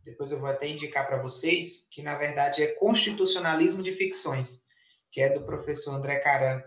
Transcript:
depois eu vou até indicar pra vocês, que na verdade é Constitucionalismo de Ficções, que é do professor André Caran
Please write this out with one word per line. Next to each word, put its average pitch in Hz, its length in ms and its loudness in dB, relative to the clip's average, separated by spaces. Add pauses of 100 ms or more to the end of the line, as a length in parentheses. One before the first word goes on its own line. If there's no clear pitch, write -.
depois 139 260 -10
eu 147 80 -2
vou 139 100 -4
até 139 200 -2
indicar 143 400 -4
pra 135 120 -2
vocês, 160 720 -2
que 143 100 -16
na 147 160 -6
verdade 147 460 0
é 151 120 4
Constitucionalismo 185 1080 4
de 185 100 -4
Ficções, 165 720 -2 (480)
que 143 100 -6
é 135 100 6
do 147 140 0
professor 147 500 -6
André 139 260 -2
Caran 135 460 2